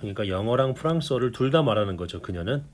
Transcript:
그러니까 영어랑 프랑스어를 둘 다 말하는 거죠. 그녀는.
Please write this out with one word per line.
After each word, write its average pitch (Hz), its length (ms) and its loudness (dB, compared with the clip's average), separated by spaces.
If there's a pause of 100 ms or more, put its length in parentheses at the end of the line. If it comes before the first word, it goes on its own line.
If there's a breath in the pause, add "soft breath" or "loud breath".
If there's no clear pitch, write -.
그러니까 104 260 -4
영어랑 117 480 0
프랑스어를 143 560 0
둘 135 220 0
다 160 100 6
말하는 104 340 2
거죠. 85 240 -8
그녀는. 101 540 -4